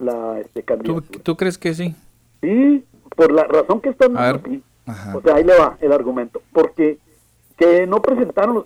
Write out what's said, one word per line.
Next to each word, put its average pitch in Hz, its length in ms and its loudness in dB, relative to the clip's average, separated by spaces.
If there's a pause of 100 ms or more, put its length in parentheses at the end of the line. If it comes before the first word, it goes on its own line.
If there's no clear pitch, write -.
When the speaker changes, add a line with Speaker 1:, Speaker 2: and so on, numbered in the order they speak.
Speaker 1:
la, 113 400 -6
este, 113 220 -14
Speaker 2:
¿Tú, - 40 -20
Speaker 1:
candidatura. 123 560 -8
Speaker 2:
tú 160 140 -6
crees 185 220 -6
que 165 160 -6
sí? 170 200 -8 (460)
Speaker 1:
Sí, 262 440 0 (320)
por 160 140 6
la 156 140 2
razón 156 360 0
que 277 100 -4
están 247 260 2
Speaker 2:
A 127 160 0
ver. 139 100 -8
Speaker 1:
dando, - 60 -14
sí. 262 140 -10 (240)
Speaker 2:
Ajá. 107 300 -12
Speaker 1:
O 135 60 -10
sea, 156 140 2
ahí 160 80 2
le 180 120 6
va 151 240 2
el 143 120 2
argumento. 127 500 -4 (100)
Porque 160 460 0 (580)
que 175 300 4
no 202 160 -2
presentaron, 233 640 -2